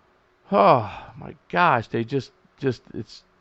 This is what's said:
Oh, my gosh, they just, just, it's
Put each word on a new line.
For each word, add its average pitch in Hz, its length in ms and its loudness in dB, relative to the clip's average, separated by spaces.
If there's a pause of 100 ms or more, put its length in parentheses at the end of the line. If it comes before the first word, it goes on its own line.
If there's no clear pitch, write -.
(520)
Oh, 165 680 2
my - 180 -16 (140)
gosh, 160 380 0
they 117 160 -4
just, 127 280 -6 (280)
just, 131 220 -4 (120)
it's - 300 -16 (180)